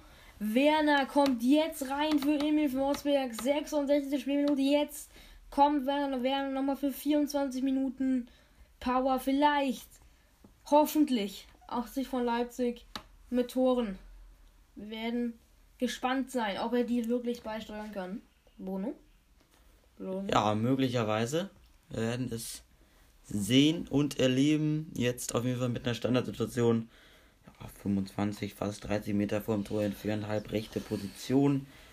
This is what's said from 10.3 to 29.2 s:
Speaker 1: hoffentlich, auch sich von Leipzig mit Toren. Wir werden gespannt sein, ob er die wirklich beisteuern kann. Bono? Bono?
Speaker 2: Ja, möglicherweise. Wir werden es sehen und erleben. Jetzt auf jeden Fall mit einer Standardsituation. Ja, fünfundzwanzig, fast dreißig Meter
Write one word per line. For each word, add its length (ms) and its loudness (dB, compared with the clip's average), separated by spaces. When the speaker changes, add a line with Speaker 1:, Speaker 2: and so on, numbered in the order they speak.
Speaker 1:
hoffentlich, 800 2
auch 200 -4
sich 200 -4
von 160 -2
Leipzig 600 -2
mit 180 0
Toren. 480 2
Wir 160 -12
werden 420 -4
gespannt 500 -2
sein, 300 -2
ob 140 -2
er 100 2
die 240 -2
wirklich 340 -2
beisteuern 500 -10
kann. 300 -8
Bono? 340 -6
Bono? 320 -6
Speaker 2:
Ja, 240 2
möglicherweise. 960 0
Wir 120 -6
werden 300 -4
es 300 -10
sehen 640 2
und 320 0
erleben. 760 2
Jetzt 400 -2
auf 100 0
jeden 160 -2
Fall 100 0
mit 160 -4
einer 100 0
Standardsituation. 920 2
Ja, 220 -18
fünfundzwanzig, 720 -2
fast 280 -6
dreißig 300 -2
Meter 280 0